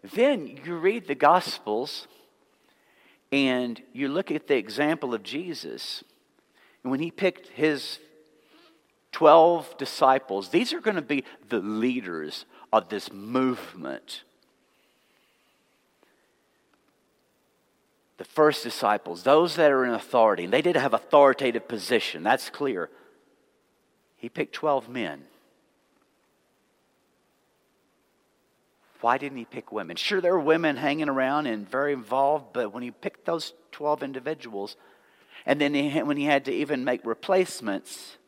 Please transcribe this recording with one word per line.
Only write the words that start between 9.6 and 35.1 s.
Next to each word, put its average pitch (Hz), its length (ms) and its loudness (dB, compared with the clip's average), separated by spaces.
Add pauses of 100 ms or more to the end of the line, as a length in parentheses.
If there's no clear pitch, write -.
disciples, 131 680 0
these 233 240 0
are 339 80 -6
gonna 190 220 -2
be 139 220 -4 (240)
the 117 100 0
leaders 104 880 -4 (260)
of 107 160 2
this 101 240 -10
movement. 104 1080 -6 (4000)
The 92 60 -14
first 151 380 4
disciples, 98 600 -2
those 160 340 4
that 156 140 6
are 131 140 2
in 123 80 0
authority, 107 520 4
and 95 80 -2
they 143 100 2
did 180 140 2
have 127 180 2
authoritative 131 760 4
position, 104 540 -2
that's 117 260 0
clear. 101 400 -6 (1300)
He 120 120 -14
picked - 260 -8
twelve 135 340 -2
men. 85 360 -8 (3750)
Why 120 160 2
didn't 135 200 -8
he 117 60 -12
pick - 260 -14
women? 101 260 -8
Sure, 190 240 -2
there 175 120 2
were 180 80 2
women 156 360 2
hanging 147 320 -2
around 139 380 0
and 107 220 -6
very 143 240 -2
involved, 139 600 0
but 113 200 -4
when 120 100 -10
he 123 80 -10
picked - 360 -12
those 165 260 -4 (180)
twelve 147 320 -2
individuals, 131 760 -8 (680)